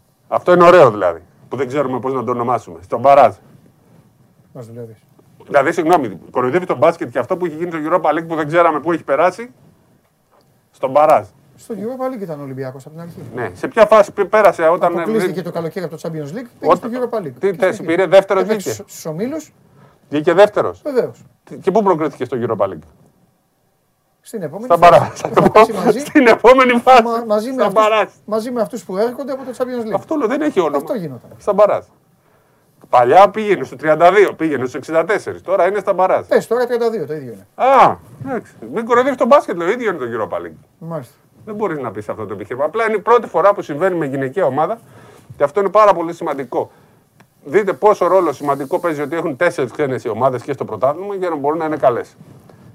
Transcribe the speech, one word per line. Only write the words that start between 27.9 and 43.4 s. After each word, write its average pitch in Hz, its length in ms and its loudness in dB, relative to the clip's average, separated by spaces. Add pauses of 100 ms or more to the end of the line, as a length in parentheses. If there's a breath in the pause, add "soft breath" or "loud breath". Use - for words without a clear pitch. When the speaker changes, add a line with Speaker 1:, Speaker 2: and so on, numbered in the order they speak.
Speaker 2:
μαζί 220 260 -6
με 240 100 -2
αυτούς 208 220 -8
που 185 140 -10
έρχονται 240 340 -4
από 269 120 -8
το 254 140 -12
Champions 247 300 -6
League. 208 80 -6
Speaker 1:
Αυτό - 200 -6
λέω, 262 120 -2
δεν 285 140 -2
έχει 302 180 -2
όνομα. 160 180 0
Speaker 2:
Αυτό 294 160 -6
γινόταν. 170 440 -10
Speaker 1:
Στα - 160 -4
μπαράζ. 190 320 2 (1040)
Παλιά 139 400 6
πήγαινε 196 340 -2
στο 135 120 -14
τριάντα 156 360 4
δύο, 190 220 4
πήγαινε 147 320 -4
στο 127 120 -6
εξήντα 160 280 -2
τέσσερις. 113 360 -4
Τώρα 180 260 0
είναι 202 120 -2
στα 190 140 -2
μπαράζ. 175 340 0
Speaker 2:
Πες, 170 200 0
τώρα 240 180 -2
τριάντα 233 240 -2
δύο, 202 160 -6
το 147 80 -8
ίδιο 135 200 -12
είναι. 95 220 -20
Speaker 1:
Α, 226 400 4 (300)
εντάξει. 262 280 -10 (200)
Μην 226 120 -6
κοροϊδεύεις 254 320 2
τον 254 100 -2
μπάσκετ, 254 300 2
λέω, 170 140 -4
ίδιο 247 220 -4
είναι 131 120 -8
το - 0 - (240)
Europa 87 80 -6
League. 82 200 -12 (220)
Speaker 2:
Μάλιστα. 165 340 -12 (320)
Speaker 1:
Δεν 214 100 -12
μπορείς 190 240 -6
να 120 120 -10
πεις 104 180 -12
αυτό 107 160 -10
το 104 80 -10
επιχείρημα. 117 320 -8
Απλά 220 200 -4
είναι 220 100 -2
η 196 40 -2
πρώτη 233 280 0
φορά 180 260 2